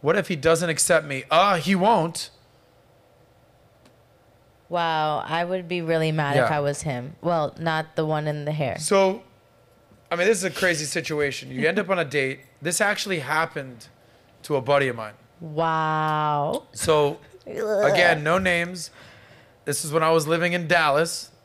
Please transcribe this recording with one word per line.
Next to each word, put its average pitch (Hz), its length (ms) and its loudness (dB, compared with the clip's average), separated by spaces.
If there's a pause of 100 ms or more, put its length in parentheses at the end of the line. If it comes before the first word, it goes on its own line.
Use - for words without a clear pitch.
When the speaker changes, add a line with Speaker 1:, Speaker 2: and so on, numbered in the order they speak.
Speaker 1:
What 160 140 2
if 202 120 0
he 185 80 0
doesn't 160 340 2
accept 156 380 2
me?" 135 240 -6
Uh, 185 260 4
he 165 160 0
won't. 180 560 2 (2500)
Speaker 2:
Wow, 160 560 0
I 170 200 -2
would 180 220 -6
be 175 140 -4
really 160 300 0
mad 147 240 0
if 123 140 4
Speaker 1:
Yeah. 151 80 0
Speaker 2:
I - 20 0
was 143 220 -4
him. 131 400 -8
Well, 160 360 -2
not 160 380 -4
the 160 100 0
one 151 220 -2
in 147 180 -4
the 151 60 -4
hair. 147 280 -2
Speaker 1:
So, 196 440 2 (880)
I 170 40 -2
mean, 175 120 2
this 220 100 4
is 180 60 -4
a 185 80 0
crazy 160 340 0
situation. 143 680 -4
You 131 160 -2
end 185 120 0
up 185 100 -6
on 190 80 2
a 165 80 0
date. 135 360 -4 (200)
This 170 200 -2
actually 202 380 -2
happened 139 680 -6 (560)
to 151 140 -2
a 131 40 0
buddy 139 280 2
of 117 60 -4
mine. 107 180 -12 (260)
Speaker 2:
Wow. 156 1200 -2 (100)
Speaker 1:
So, 151 460 0 (300)
Speaker 2:
Ugh. - 420 0
Speaker 1:
again, 175 320 4
no 165 160 2
names. 175 500 -2 (760)
This 143 220 -4
is 143 80 -6
when 160 100 2
I 160 80 2
was 160 160 2
living 170 260 0
in 175 140 -4
Dallas. 160 640 2 (140)